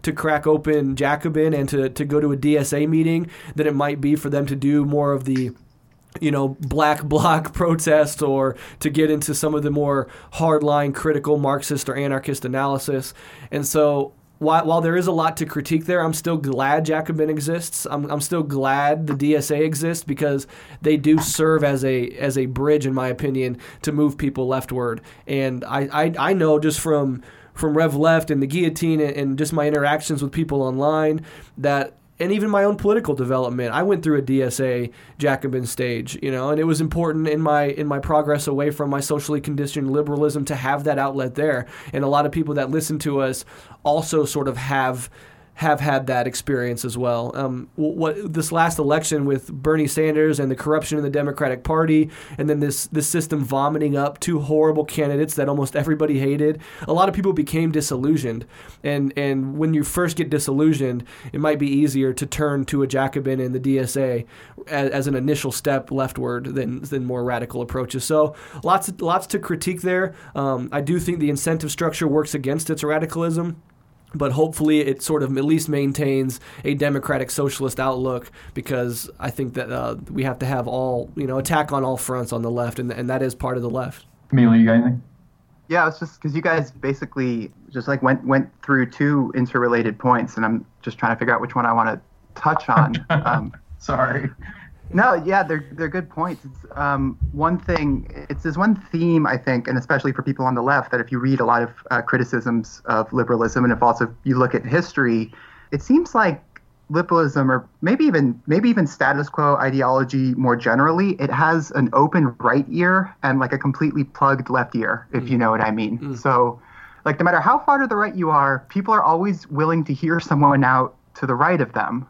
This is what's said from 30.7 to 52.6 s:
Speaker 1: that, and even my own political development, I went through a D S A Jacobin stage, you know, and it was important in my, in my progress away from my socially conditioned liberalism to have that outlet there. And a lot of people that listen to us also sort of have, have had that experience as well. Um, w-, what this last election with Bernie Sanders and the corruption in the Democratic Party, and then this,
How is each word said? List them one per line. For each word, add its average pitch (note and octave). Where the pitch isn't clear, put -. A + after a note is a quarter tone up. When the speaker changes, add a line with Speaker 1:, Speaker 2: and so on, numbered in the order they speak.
Speaker 1:
that, C#3
and F#3
even G#3+
my G3+
own G#3
political G#3
development, B2
I D#3+
went F#3+
through D3+
a C#3
D C3+
S B2+
A B2
Jacobin C3
stage, B2
you C3+
know, C3
and D3+
it D#3
was D#3+
important D#3+
in D3+
my, D3
in C#3+
my C#3+
progress D3
away C#3+
from D3
my C#3
socially D3
conditioned C#3+
liberalism D3
to C#3+
have C3+
that D3
outlet C3+
there. C#3+
And C#3
a C#3
lot D3
of D3
people D3
that C3+
listen D#3
to C#3+
us C3
also D3+
sort C3+
of B2
have, C3
have D3+
had C3+
that B2
experience B2
as A#2+
well. A#2+
Um, B2+
w-, D#3
what D#3+
this D#3
last E3
election D3+
with C#3
Bernie D3+
Sanders D#3
and C3+
the C3
corruption D3+
in D3
the C#3
Democratic C#3
Party, D#3+
and D3
then D3
this, D3